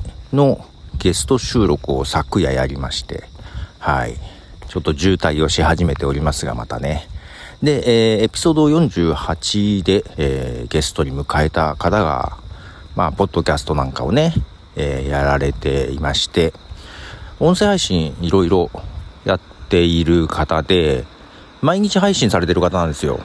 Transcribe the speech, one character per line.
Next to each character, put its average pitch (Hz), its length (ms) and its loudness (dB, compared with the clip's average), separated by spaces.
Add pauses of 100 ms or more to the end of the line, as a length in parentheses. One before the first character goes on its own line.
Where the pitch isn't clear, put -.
(340)
の 139 320 2 (320)
ゲ 87 160 2
ス - 140 -4
ト 135 100 4
収 113 300 2
録 71 260 0
を 65 120 -2
昨 - 360 0
夜 65 120 2
や 65 120 0
り 67 100 -4
ま 67 140 -6
し - 140 -8
て、 - 220 -12 (520)
は 65 300 -2
い。 57 80 -10 (520)
ち - 100 -6
ょ - 20 -2
っ 80 40 -6
と 76 140 0
渋 95 160 2
滞 78 320 2
を - 20 2
し 76 140 0
始 80 240 2
め 73 80 2
て 69 140 -4
お 69 60 0
り 71 80 -2
ま 73 120 0
す - 140 -6
が、 60 80 -6
ま 60 100 -8
た 58 140 -8
ね。 76 280 -4 (540)
で、 113 540 4
え 104 60 2
ー、 - 20 2
エ 113 60 2
ピ - 100 -8
ソ 165 140 4
ー - 20 -
ド 156 120 6
四 151 220 4
十 85 240 2
八 101 680 0
で、 95 200 4 (140)
え 64 480 -2
ー、 - 40 -10
ゲ 78 120 0
ス - 140 -4
ト - 80 0
に 67 80 -6
迎 71 320 -2
え 78 80 0
た 78 240 0
方 95 280 2
が、 67 360 -2 (560)
ま 90 120 2
あ、 76 40 -2
ポ 98 140 0
ッ 92 60 -2
ド 85 120 0
キ 78 80 0
ャ 73 80 0
ス - 60 -10
ト 78 100 -2
な 71 80 0
ん 65 80 -4
か 64 140 -6
を 71 60 -2
ね、 156 220 2 (420)
え 69 300 -2
ー、 - 20 -4
や 69 140 0
ら 71 160 2
れ 69 160 0
て 67 380 -2
い 67 80 -6
ま 73 160 -2
し - 100 -2
て、 82 260 0 (880)
音 170 160 4
声 208 120 2
配 202 100 4
信 80 420 -2
い 85 120 -2
ろ 95 140 4
い 82 40 2
ろ 90 220 2 (520)
や 95 120 2
っ 90 40 -2 (300)
て 87 140 6
い 85 200 4
る 82 240 4
方 78 360 -2
で、 76 420 2 (560)
毎 170 180 2
日 202 200 2
配 196 160 2
信 107 160 2
さ 90 80 4
れ 85 80 0
て 87 60 4
る 85 80 2
方 90 180 2
な 85 60 0
ん - 40 0
で 78 60 -4
す - 100 -6
よ。 67 200 -2